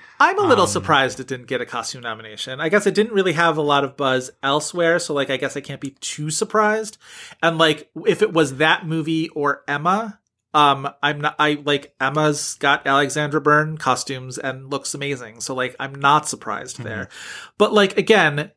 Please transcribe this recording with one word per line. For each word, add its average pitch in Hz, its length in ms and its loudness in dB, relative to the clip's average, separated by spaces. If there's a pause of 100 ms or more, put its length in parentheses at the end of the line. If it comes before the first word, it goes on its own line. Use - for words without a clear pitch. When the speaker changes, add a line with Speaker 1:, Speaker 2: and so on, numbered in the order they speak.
(180)
Speaker 1:
I'm 370 220 4
a 415 80 2
little 214 180 6
Speaker 2:
Um, - 40 0
Speaker 1:
surprised 131 500 0
it 127 80 -12
didn't 123 200 -10
get 127 120 -4
a 120 60 -6
costume 123 360 -10
nomination. 113 600 -10
I 160 80 -2
guess 196 180 2
it 185 80 2
didn't 214 180 2
really 185 200 2
have 165 240 4
a 156 40 0
lot 143 220 4
of 131 140 -6
buzz 131 340 0 (100)
elsewhere, 165 580 2
so, 165 140 -6
like, 139 160 -2
I 135 60 -2
guess 139 220 -4
I 139 40 -6
can't 139 200 -12
be 135 180 -10
too 151 300 -6
surprised. 214 680 0 (460)
And, 165 140 2
like, 156 320 2 (180)
if 202 140 2
it 214 100 4
was 151 260 2
that 160 300 2
movie 160 420 -2
or 143 380 -2
Emma, 185 520 -2 (340)
um, 139 340 4 (160)
I'm 147 160 0
not, 151 180 -2
I, 151 280 2
like, 143 340 -2
Emma's 147 540 0
got 143 340 2
Alexandra 143 540 0
Byrne 151 360 2
costumes 127 600 -4
and 131 340 -8
looks 139 220 -6
amazing. 123 480 -8
So, 135 120 -8
like, 127 280 -4
I'm 135 120 -8
not 143 360 4
surprised 110 480 -8
Speaker 2:
Mm-hmm. 120 100 -12
Speaker 1:
there. 113 220 -10 (480)
But, 214 160 2
like, 202 240 4
again, 175 600 2